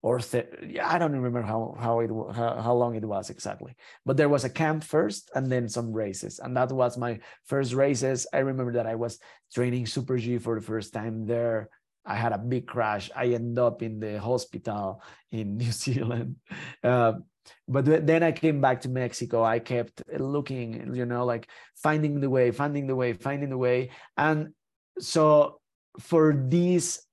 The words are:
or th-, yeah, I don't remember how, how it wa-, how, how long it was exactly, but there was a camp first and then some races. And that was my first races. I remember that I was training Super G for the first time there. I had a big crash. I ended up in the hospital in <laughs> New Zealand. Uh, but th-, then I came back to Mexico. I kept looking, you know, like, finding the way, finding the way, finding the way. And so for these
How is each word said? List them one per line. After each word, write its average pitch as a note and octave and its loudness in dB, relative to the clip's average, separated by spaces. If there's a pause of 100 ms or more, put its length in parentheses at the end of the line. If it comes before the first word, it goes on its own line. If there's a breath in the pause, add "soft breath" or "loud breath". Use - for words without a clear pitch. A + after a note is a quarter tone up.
or A#2+ 2
th-, A#2+ -4 (200)
yeah, - -2
I E3+ 2
don't D#3+ 2
remember B2 -2
how, A2+ -4
how A#2 2
it A#2 0
wa-, A2 -6
how, A#2 -2
how A#2 0
long A#2+ 2
it A2 -4
was G2 -6
exactly, - -12 (280 loud breath)
but C#3 2
there D3 6
was C3+ 4
a B2+ -2
camp D#3 0
first - 0
and C3 0
then B2 0
some A#2 -6
races. G2+ -6
And B2+ -6
that B2 0
was B2 0
my A#2+ -4 (240 loud breath)
first C3+ -2
races. C3 2
I C3+ 2
remember C3 -2
that A#2 0
I A2+ -4
was A#2 -6 (340 loud breath)
training B2 0
Super B2+ -2
G A#2+ -2
for A2 -4
the G#2+ -12
first G#2+ -6
time A2 -6
there. A#2 -2 (380 soft breath)
I G#2 -4
had A2 0
a G2+ -4
big A#2+ -4
crash. G#2+ -2
I B2+ 0
ended A#2+ -2
up B2 2
in A2 -6
the G#2+ -6
hospital G#2 -4 (300 loud breath)
in G#2+ -4
<laughs> A#2+ -2
New A#2 0
Zealand. A#2+ -2 (480 loud breath)
Uh, A#2+ 6 (540 loud breath)
but C3+ 0
th-, D#3+ 6
then D#3+ 6
I E3 4
came D#3 0
back C3 2
to B2+ -6
Mexico. A#2+ -2
I A2+ 2
kept A#2 -4 (120)
looking, B2+ -4
you B2 -2
know, A#2+ -2
like, A#2 -2 (280 loud breath)
finding D3+ 2
the C#3 0
way, B2+ 6
finding C#3+ -2
the C3 0
way, B2 0
finding C#3 -4
the C3 -4
way. B2+ 2 (280 loud breath)
And D#3 2 (500)
so D3+ 4 (380)
for D#3 4
these F3 2 (120)